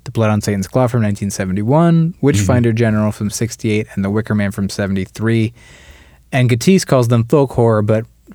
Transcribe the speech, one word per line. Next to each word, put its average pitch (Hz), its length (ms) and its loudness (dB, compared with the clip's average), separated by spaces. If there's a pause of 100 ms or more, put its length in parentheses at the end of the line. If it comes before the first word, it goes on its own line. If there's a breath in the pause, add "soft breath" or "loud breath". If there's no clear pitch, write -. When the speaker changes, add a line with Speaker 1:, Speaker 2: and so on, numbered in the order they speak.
Speaker 1:
The - 80 -14
Blood 110 180 0
on 104 120 0
Satan's 101 260 -2
Claw 127 180 0
from 117 160 0
nineteen 101 280 -2
seventy-one, 151 920 0
Witchfinder 120 500 2
Speaker 2:
Mm-hmm. 110 60 0
Speaker 1:
General 107 340 2
from 104 200 -6
sixty-eight, 107 680 -4
and 98 80 -2
The 98 60 -2
Wicker 107 260 -2
Man 101 160 -2
from 98 160 -4
seventy-three. 107 840 -2 (760 loud breath)
And 127 180 2
Gatiss 147 380 2
calls 127 220 2
them 117 160 2
folk 139 260 2
horror, 113 320 2
but 110 240 0 (280)